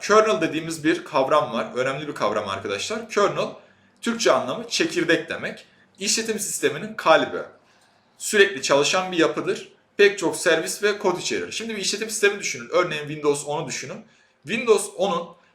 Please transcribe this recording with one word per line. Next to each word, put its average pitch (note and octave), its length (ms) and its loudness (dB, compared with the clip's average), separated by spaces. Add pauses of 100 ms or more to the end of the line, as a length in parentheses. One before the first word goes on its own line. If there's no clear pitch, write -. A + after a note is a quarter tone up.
kernel G#3 400 4
dediğimiz D#3 420 -4
bir E3 220 0
kavram C3+ 480 2
var. A2+ 220 -4
Önemli C3+ 320 -2
bir D3 80 -8
kavram G#2 340 0
arkadaşlar. G2+ 600 -6
Kernel, F#3+ 380 2 (540)
Türkçe F#3 300 2
anlamı C3+ 380 -2
çekirdek D#3+ 600 0
demek. A#2+ 360 -10 (340)
İşletim G#3+ 400 -2
sisteminin D#3 540 -4
kalbi. C3 440 4 (800)
Sürekli G3 440 2
çalışan E3+ 500 2
bir F3+ 60 -2
yapıdır. E3+ 520 0 (280)
Pek G3+ 220 6
çok D#3+ 160 -2
servis F3 480 0
ve G3+ 140 0
kod F3+ 220 -2
içerir. F2+ 320 -4
Şimdi A3+ 240 -8
bir G3 60 -8
işletim G#3 280 -4
sistemi G3+ 300 0
düşünün. B2 320 -8
Örneğin D#3 360 0
Windows D3 380 -2
onu D3 220 -4
düşünün. D3+ 380 -10 (420)
Windows A3 500 2
onun F3 400 -2 (180)